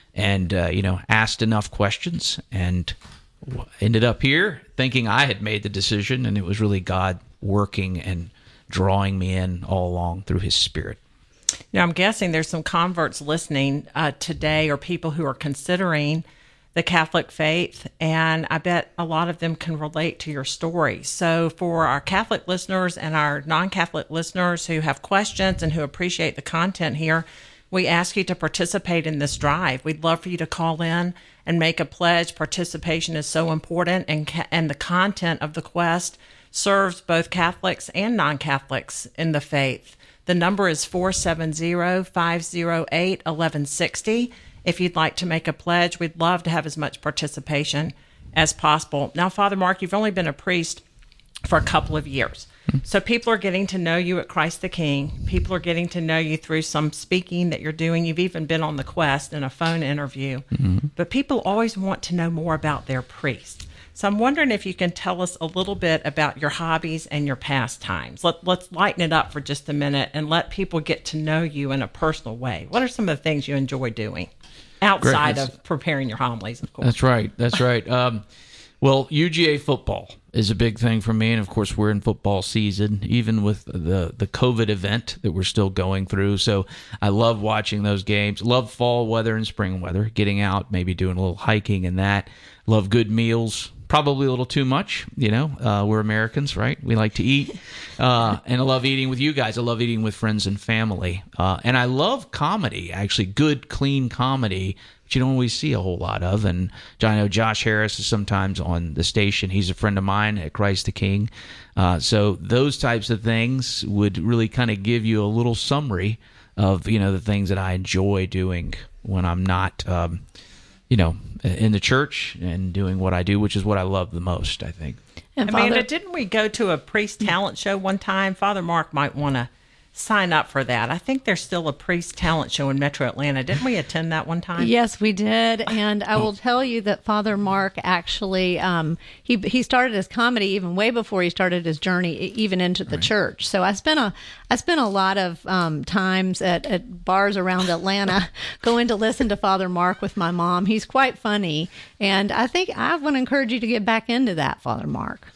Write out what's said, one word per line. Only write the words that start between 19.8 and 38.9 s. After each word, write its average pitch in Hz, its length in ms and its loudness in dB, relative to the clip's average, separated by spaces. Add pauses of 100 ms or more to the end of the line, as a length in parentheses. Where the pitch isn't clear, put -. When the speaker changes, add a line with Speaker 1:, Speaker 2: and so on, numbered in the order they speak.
Speaker 2:
to 156 100 -8
your 143 140 -6
story. 165 580 -2
So 165 480 0
for 165 360 0
our 131 140 2
Catholic 202 460 -2
listeners 180 500 -2
and 156 200 -4
our 147 280 0
non-Catholic 170 640 -2
listeners 170 600 -2
who 160 100 0
have 156 240 0
questions 196 600 0
and 156 80 0
who 160 100 -2
appreciate 170 540 -2
the - 40 -10
content 165 580 -2
here, 160 260 2 (480)
we 185 160 2
ask 170 280 0
you 196 60 2
to 180 140 -2
participate 170 680 -2
in 156 140 -2
this 143 180 -2
drive. 147 480 0
We'd 156 200 -4
love 165 160 2
for - 80 -10
you 180 80 -2
to 165 100 -4
call 165 340 -2
in 170 320 0 (320)
and 170 140 0
make 165 220 2
a 165 40 0
pledge. 170 520 0
Participation 160 800 -4
is 151 100 -4
so 165 240 0
important, 170 560 0
and 151 220 -2
ca-, - 240 -6
and 156 180 0
the 143 60 -4
content 180 640 0
of 156 120 -6
the 156 80 -6
quest 175 560 0 (340)
serves 196 480 2
both 165 300 0
Catholics 175 600 0
and 214 260 0
non-Catholics 143 880 -2 (100)